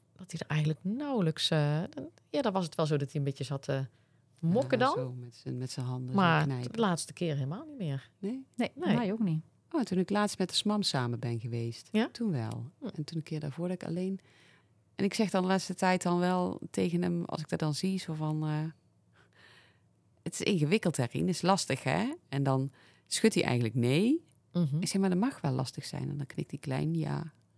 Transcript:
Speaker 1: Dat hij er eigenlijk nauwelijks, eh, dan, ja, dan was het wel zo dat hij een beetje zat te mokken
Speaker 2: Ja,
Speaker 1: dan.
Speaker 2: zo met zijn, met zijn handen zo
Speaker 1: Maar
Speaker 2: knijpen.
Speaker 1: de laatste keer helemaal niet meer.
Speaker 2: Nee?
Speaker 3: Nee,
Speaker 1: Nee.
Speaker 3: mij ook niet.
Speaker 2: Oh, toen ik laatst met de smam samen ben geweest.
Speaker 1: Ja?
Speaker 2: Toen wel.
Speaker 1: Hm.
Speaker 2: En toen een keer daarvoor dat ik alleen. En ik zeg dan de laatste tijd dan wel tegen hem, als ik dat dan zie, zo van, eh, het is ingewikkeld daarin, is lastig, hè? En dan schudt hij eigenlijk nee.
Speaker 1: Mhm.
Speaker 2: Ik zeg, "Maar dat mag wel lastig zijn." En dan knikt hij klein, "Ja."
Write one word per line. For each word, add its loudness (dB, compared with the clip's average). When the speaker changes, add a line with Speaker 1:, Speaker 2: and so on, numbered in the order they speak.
Speaker 1:
Dat -16
hij -8
er -8
eigenlijk 0
nauwelijks, 0
eh, 2
dan, -8
ja, 2
dan 2
was 0
het -6
wel 2
zo 2
dat -2
hij -2
een 0
beetje -4
zat -4
te -2
mokken 2
Speaker 2:
Ja, 4
Speaker 1:
dan. 4
Speaker 2:
zo -4
met -12
zijn, -6
met -4
zijn -4
handen -4
zo 0
Speaker 1:
Maar 6
Speaker 2:
knijpen. -2
Speaker 1:
de -4
laatste 0
keer -2
helemaal -4
niet -14
meer. -6
Speaker 2:
Nee? -6
Speaker 3:
Nee, 0
Speaker 1:
Nee. 2
Speaker 3:
mij 0
ook -2
niet. 2
Speaker 2:
Oh, 0
toen 0
ik 2
laatst 2
met 0
de -6
smam 0
samen 0
ben -2
geweest. -6
Speaker 1:
Ja? 2
Speaker 2:
Toen -2
wel. -4
Speaker 1:
Hm. -10
Speaker 2:
En -6
toen -10
een -2
keer -6
daarvoor -4
dat -6
ik -6
alleen. -2
En 0
ik 2
zeg 2
dan 2
de 2
laatste 0
tijd 2
dan 2
wel 2
tegen 0
hem, 0
als -6
ik -8
dat -2
dan 0
zie, -2
zo -6
van, -2
eh, 0
het -8
is -6
ingewikkeld 2
daarin, 0
is -2
lastig, 2
hè? 0
En -2
dan 2
schudt 2
hij 4
eigenlijk 2
nee. 4
Speaker 1:
Mhm. 2
Speaker 2:
Ik 0
zeg, 2
"Maar 4
dat 4
mag 0
wel 0
lastig -2
zijn." -6
En -4
dan -4
knikt -8
hij -8
klein, -2
"Ja." -2